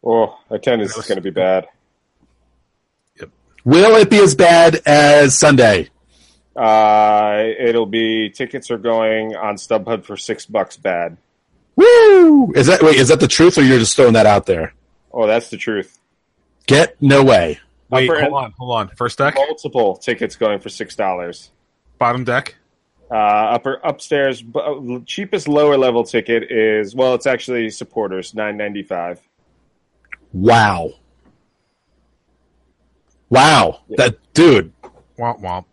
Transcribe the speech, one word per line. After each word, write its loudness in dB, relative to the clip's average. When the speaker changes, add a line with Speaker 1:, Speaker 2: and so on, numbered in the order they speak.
Speaker 1:
Oh, -2
attendance -4
Speaker 2:
That -12
was -16
Speaker 1:
is -20
gonna -6
be -10
bad. -4
Speaker 2:
Yep. -20
Speaker 3:
Will 4
it 4
be 4
as 4
bad 4
as 4
Sunday? 2
Speaker 1:
Uh, 2
it'll -2
be, -4
tickets -12
are -6
going -4
on -8
StubHub -6
for -16
six -12
bucks -8
bad. -8
Speaker 3:
Woo! 6
Is 2
that, 2
wait, 6
is 2
that 4
the 2
truth 2
or 4
you're 4
just -2
throwing 4
that 4
out 2
there? -4
Speaker 1:
Oh, -4
that's -2
the -16
truth. -8
Speaker 3:
Get, 0
no 4
way. 2
Speaker 2:
Wait, 0
Speaker 1:
Upper -2
Speaker 2:
hold -2
Speaker 1:
end -6
Speaker 2:
on, -6
hold -14
on. -8
First -8
deck? -2
Speaker 1:
Multiple -4
tickets -8
going -4
for -18
six -16
dollars. -10
Speaker 2:
Bottom -2
deck? -6
Speaker 1:
Uh, -10
upper, -2
upstairs, -6
b-, -12
uh, -10
cheapest -10
lower 0
level 0
ticket -4
is, -2
well, 0
it's -6
actually -6
supporters, -12
nine -8
ninety-five. -10
Speaker 3:
Wow. -2
Wow. 2
Speaker 1:
Yeah. -10
Speaker 3:
That, -4
dude. 4
Speaker 2:
Womp -8
womp. -12